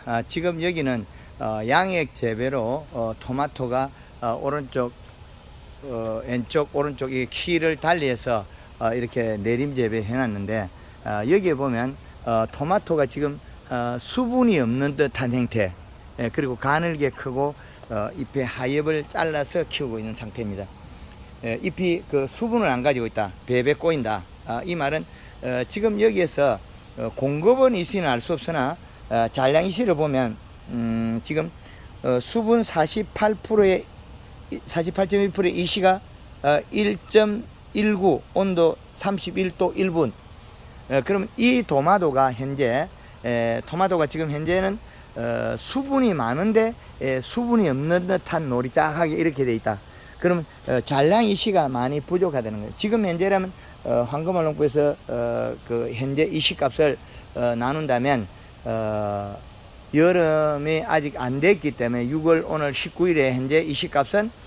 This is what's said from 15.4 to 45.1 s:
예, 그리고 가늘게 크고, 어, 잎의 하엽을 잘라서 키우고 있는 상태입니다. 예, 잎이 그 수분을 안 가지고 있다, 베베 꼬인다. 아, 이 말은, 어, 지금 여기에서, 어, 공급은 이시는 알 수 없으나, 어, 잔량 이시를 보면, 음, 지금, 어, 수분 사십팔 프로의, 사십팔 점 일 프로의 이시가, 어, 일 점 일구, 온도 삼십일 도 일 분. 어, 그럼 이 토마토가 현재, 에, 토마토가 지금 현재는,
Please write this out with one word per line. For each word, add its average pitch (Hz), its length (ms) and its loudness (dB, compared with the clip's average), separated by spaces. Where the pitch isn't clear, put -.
예, 120 140 0
그리고 127 240 -2
가늘게 147 540 0
크고, 139 440 -2
어, 107 280 -2
잎의 131 280 -4
하엽을 147 640 -2
잘라서 156 540 0
키우고 120 360 -4
있는 110 160 -6
상태입니다. 101 500 -8
예, 113 180 -2
잎이 175 480 0
그 139 160 2
수분을 226 400 0
안 123 160 2
가지고 131 220 2
있다, 107 260 -2
베베 123 300 2
꼬인다. 120 460 0
아, 117 200 -4
이 175 100 -4
말은, 156 300 -2
어, 127 260 0
지금 208 320 0
여기에서, 160 580 2
어, 117 180 -4
공급은 220 600 4
이시는 175 340 0
알 120 100 2
수 170 140 -2
없으나, 151 420 0
어, 117 220 2
잔량 143 340 4
이시를 190 300 2
보면, 131 400 0
음, 113 520 -2
지금, 156 260 -4
어, 127 160 2
수분 226 440 2
사십팔 208 800 0
프로의, 196 440 4
사십팔 175 400 0
점 202 140 2
일 202 100 2
프로의 185 300 0
이시가, 185 400 2
어, 147 160 4
일 208 260 0
점 214 340 4
일구, 202 480 4
온도 170 420 2
삼십일 190 600 -2
도 175 180 0
일 190 160 0
분. 160 200 2
어, 135 160 2
그럼 202 320 0
이 240 260 4
토마토가 143 720 4
현재, 135 540 0
에, 117 420 0
토마토가 175 420 2
지금 160 240 -4
현재는, 180 460 0